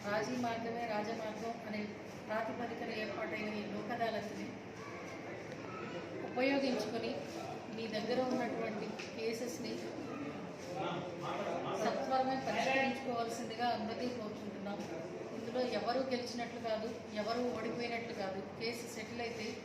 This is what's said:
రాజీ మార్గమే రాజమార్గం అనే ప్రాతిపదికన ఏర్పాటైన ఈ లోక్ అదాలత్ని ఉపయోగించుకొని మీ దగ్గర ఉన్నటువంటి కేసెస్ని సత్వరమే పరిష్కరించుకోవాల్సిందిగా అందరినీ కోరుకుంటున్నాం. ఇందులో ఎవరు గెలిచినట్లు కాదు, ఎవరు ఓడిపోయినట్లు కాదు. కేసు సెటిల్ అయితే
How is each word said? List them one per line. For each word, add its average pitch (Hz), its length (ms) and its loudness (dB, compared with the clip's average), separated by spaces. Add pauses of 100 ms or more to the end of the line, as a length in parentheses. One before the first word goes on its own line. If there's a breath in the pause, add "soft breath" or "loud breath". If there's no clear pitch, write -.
రాజీ 214 360 2
మార్గమే 233 480 0
రాజమార్గం 220 680 0 (100)
అనే 208 220 -2 (360)
ప్రాతిపదికన 226 760 0
ఏర్పాటైన 214 540 0
ఈ 208 140 -2
లోక్ 208 240 -2
అదాలత్ని 208 560 0 (1800)
ఉపయోగించుకొని 247 920 4 (580)
మీ 226 140 -2
దగ్గర 214 360 2
ఉన్నటువంటి 226 680 2 (200)
కేసెస్ని 226 640 0 (2000)
సత్వరమే 262 640 6
పరిష్కరించుకోవాల్సిందిగా 240 1300 4
అందరినీ 220 400 2
కోరుకుంటున్నాం. 202 720 -4 (540)
ఇందులో 233 280 0 (120)
ఎవరు 247 360 2
గెలిచినట్లు 240 520 -2
కాదు, 220 320 2 (220)
ఎవరు 233 340 2
ఓడిపోయినట్లు 233 640 0
కాదు. 190 280 0 (140)
కేసు 233 320 -2
సెటిల్ 220 340 -4
అయితే 233 420 -2